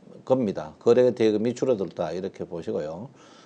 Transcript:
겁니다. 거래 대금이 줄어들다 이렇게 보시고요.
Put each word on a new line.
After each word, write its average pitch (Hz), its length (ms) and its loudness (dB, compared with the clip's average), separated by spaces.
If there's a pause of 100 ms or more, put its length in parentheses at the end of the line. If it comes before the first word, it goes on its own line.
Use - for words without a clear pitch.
(240)
겁니다. 98 540 -2
거래 120 360 4
대금이 110 400 2
줄어들다 95 580 -2
이렇게 92 320 -8
보시고요. 85 640 -8 (360)